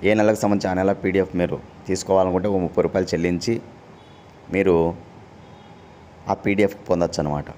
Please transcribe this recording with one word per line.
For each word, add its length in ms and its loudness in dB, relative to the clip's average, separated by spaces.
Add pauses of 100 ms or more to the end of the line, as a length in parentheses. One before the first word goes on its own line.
ఏ 100 4
నెలకు 240 2
సంబంధించి 300 0
ఆ 80 -2
నెల 140 2 (100)
పీడీఎఫ్ 360 0
మీరు 180 -2 (280)
తీసుకోవాలనుకుంటే 640 0
ఒక 140 0
ముప్పై 200 0
రూపాయలు 260 0
చెల్లించి 420 0 (1000)
మీరు 200 4 (1600)
ఆ 120 0
పీడీఎఫ్ 320 2 (140)
పొందొచ్చు 340 0
అనమాట. 340 -4